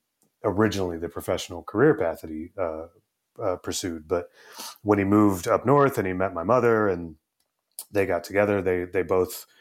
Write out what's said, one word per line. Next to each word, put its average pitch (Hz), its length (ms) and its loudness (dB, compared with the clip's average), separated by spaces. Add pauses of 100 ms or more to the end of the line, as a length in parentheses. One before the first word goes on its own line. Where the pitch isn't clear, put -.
(440)
originally 95 540 0
the 82 100 -6
professional 87 540 -6
career 135 340 2
path 82 260 -4
that 82 80 -12
he, 80 280 -12
uh, 80 280 -6 (560)
uh, 92 140 -2
pursued. 85 520 -8
But 87 220 -4 (520)
when 104 160 4
he 98 60 2
moved 98 440 4
up 104 180 2
north 139 320 4
and 98 80 -2
he 92 80 -2
met 92 200 -2
my 82 100 -6
mother 113 440 2
and 85 280 -4 (720)
they 98 160 0
got 87 180 -2
together, 101 380 0
they, 90 220 -2
they 90 180 -4
both 90 440 -2 (140)